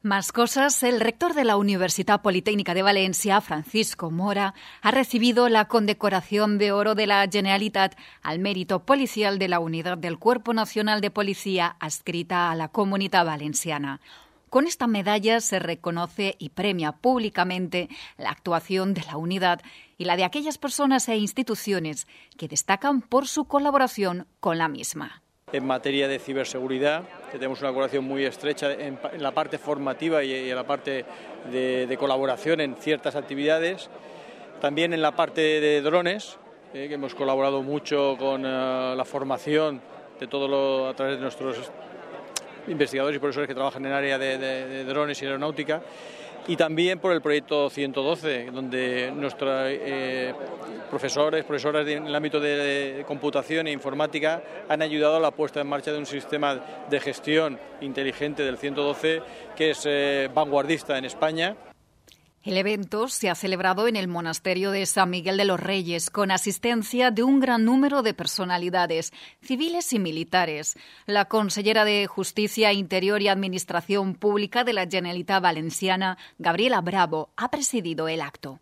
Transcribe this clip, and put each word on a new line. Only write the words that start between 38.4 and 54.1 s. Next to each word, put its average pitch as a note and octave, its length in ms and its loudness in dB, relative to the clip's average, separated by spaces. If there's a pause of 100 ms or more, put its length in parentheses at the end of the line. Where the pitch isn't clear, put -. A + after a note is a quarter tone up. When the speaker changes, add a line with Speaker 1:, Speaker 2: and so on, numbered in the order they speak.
Speaker 2:
eh, C3 500 -2
la C3 80 -2
formación C#3 800 0 (360)
de C3 80 -8
todo C#3 220 -4
lo, C3+ 400 2
a C3 80 -6
través C3+ 200 -2
de B2+ 60 -8
nuestros B2+ 480 -6 (960)
investigadores C#3+ 500 0
y - 20 -6
profesores C#3 300 -2
que C3+ 60 -8
trabajan C3+ 300 -2
en C3+ 80 -4
área C#3 240 0
de, C3 220 -2
de, C3 300 -4
de C3+ 160 -8
drones C#3+ 360 -2
y C3+ 60 -6
aeronáutica, D3+ 560 -4 (640)
y E3+ 100 -2
también E3 420 2
por F#3 140 2
el D#3+ 100 2
proyecto D3 480 2
ciento C#3 320 -4
doce, C#3+ 480 -2
donde B2+ 640 -2
nuestros, C3+ 540 -2
eh, C3 680 -4 (560)
profesores, D3 540 0
profesoras D3 420 0
de, D3 80 -2
en D#3 120 -6
el D3 80 -4
ámbito D3+ 260 0
de, D3 160 0 (400)
de C#3+ 80 -8
computación D3 640 -2
e D3 40 -2
informática D3+ 720 -2 (260)